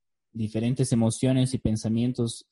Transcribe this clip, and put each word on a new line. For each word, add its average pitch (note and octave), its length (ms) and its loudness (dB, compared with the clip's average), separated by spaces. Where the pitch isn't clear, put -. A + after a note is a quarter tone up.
diferentes A2+ 600 -2
emociones B2+ 640 2
y C3 40 0
pensamientos A#2 960 -2